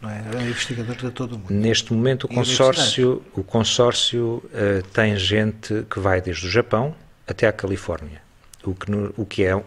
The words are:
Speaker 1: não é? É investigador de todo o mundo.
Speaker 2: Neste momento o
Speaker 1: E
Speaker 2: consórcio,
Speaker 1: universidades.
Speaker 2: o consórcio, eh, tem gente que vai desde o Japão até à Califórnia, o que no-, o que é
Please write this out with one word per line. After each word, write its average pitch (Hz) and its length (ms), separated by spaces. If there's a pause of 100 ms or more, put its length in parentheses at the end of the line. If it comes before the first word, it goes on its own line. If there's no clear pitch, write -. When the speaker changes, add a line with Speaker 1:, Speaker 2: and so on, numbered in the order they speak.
Speaker 1:
não 110 80
é? 107 120 (160)
É 123 120
investigador 120 480
de 127 140
todo 120 240
o 110 40
mundo. 98 140
Speaker 2:
Neste 110 400
momento 123 340
o - 40
Speaker 1:
E 120 40
Speaker 2:
consórcio, 127 760
Speaker 1:
universidades. - 280
Speaker 2:
o 95 60
consórcio, 117 1000 (100)
eh, 101 300 (100)
tem 107 240
gente 107 720
que - 100
vai 95 220
desde 85 240
o 90 40
Japão 120 440 (320)
até 110 220
à 104 60
Califórnia, 80 680 (440)
o 92 100
que 101 160
no-, 101 240
o 107 100
que 98 200
é 92 100 (120)